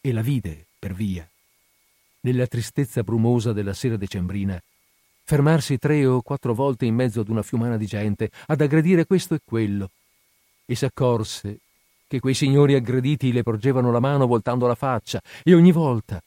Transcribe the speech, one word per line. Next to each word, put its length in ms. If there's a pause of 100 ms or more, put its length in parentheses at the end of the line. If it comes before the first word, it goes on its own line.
E 120
la 100
vide 420 (140)
per 160
via, 340 (920)
nella 260
tristezza 560
brumosa 500
della 220
sera 220
decembrina, 640 (600)
fermarsi 560
tre 280
o 160
quattro 320
volte 320
in 80
mezzo 260
ad 80
una 140
fiumana 340
di 100
gente, 440 (160)
ad 140
aggredire 440
questo 300
e 100
quello, 460 (760)
e 100
s'accorse 840 (500)
che 100
quei 160
signori 400
aggrediti 560
le 120
porgevano 500
la 80
mano 260
voltando 400
la 80
faccia, 480 (220)
e 100
ogni 160
volta 560